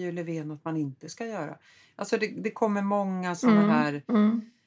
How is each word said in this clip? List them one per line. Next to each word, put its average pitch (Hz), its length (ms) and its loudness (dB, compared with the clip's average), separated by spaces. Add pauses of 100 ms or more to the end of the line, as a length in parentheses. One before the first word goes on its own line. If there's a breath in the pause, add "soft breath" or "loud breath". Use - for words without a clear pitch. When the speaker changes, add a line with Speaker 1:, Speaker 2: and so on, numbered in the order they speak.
Speaker 1:
ju 175 60 -6
Löfven 165 400 -6
att 151 140 -12
man 160 120 -4
inte 147 320 -6
ska - 160 -10
göra." 196 320 -8 (380 soft breath)
Alltså, 208 220 0
det, 214 100 0
det 202 240 -6
kommer 202 300 0
många 190 540 -2
såna 214 280 6
Speaker 2:
Mm, 208 60 4
Speaker 1:
här, 147 380 2
Speaker 2:
mm. 220 340 4 (260 loud breath)